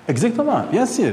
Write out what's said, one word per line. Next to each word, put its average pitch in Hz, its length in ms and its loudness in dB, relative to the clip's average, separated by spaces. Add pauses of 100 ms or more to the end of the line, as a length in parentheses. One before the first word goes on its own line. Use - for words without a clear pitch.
Exactement, 226 640 0
bien 240 160 2
sûr. 151 260 0